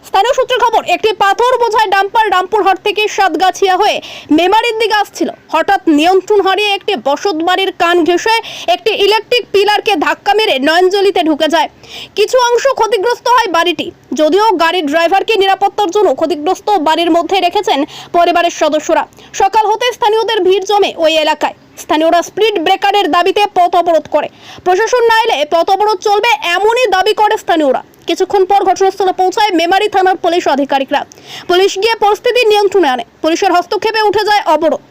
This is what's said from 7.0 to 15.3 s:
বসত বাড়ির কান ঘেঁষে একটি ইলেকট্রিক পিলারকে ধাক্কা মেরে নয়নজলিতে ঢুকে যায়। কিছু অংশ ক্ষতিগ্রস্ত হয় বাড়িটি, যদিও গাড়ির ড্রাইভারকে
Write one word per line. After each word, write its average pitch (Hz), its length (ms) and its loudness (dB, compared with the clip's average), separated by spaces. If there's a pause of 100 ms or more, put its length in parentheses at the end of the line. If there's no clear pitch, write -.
বসত 294 380 -2
বাড়ির 370 280 0 (100)
কান 339 220 2
ঘেঁষে 349 320 0 (320)
একটি 359 240 0 (140)
ইলেকট্রিক 440 460 0
পিলারকে 403 440 0
ধাক্কা 320 380 -2
মেরে 415 260 0
নয়নজলিতে 370 640 0
ঢুকে 311 240 0
যায়। 302 220 0 (460)
কিছু 427 220 0 (120)
অংশ 480 140 0 (160)
ক্ষতিগ্রস্ত 453 480 -2
হয় 453 300 2
বাড়িটি, 339 300 -2 (260)
যদিও 311 380 2
গাড়ির 330 340 0
ড্রাইভারকে 339 500 0